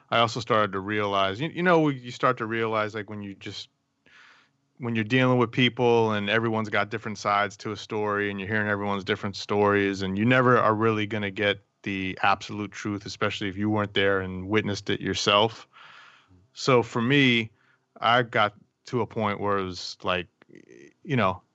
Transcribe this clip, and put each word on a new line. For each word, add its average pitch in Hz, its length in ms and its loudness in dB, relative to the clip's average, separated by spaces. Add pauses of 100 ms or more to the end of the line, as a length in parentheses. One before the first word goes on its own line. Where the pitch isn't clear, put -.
(100)
I 117 80 2
also 120 220 2
started 107 320 2
to 95 80 -4
realize, 98 600 -2
you, 160 80 -6
you 165 140 -8
know, 170 260 4
you 123 220 -6
start 127 280 0
to 117 80 -4
realize, 110 480 -2
like, 104 160 -10
when 104 120 -10
you 98 120 -10
just, - 340 -14 (1080)
when 117 160 -4
you're 110 100 0
dealing 127 340 4
with 117 120 2
people 117 640 4
and 104 160 -2
everyone's 110 400 0
got 101 220 0
different 107 280 -8
sides 104 400 0
to 113 140 -8
a 101 40 -8
story 104 540 -4
and 98 80 -6
you're 95 100 -8
hearing 107 200 -2
everyone's 101 360 -2
different 101 320 -4
stories 101 680 2
and 95 160 -2
you 107 60 2
never 127 340 4
are 107 160 2
really 107 320 0
gonna 104 240 -4
get 101 280 0 (240)
the 95 400 -4
absolute 101 500 -2
truth, 101 340 -6
especially 104 420 -4
if 92 80 -8
you 104 140 0
weren't 104 240 0
there 98 260 2
and 92 280 -8
witnessed 104 420 -2
it 101 100 -2
yourself. 104 680 2 (880)
So 127 280 2
for 117 200 -4
me, 123 480 4 (500)
I 120 220 4
got 113 320 0 (320)
to 123 140 -4
a 104 60 -2
point 104 340 -4
where 101 180 0
it 95 60 -2
was 90 380 -10
like, 90 240 -2 (760)
you 147 140 -4
know, 95 260 0 (120)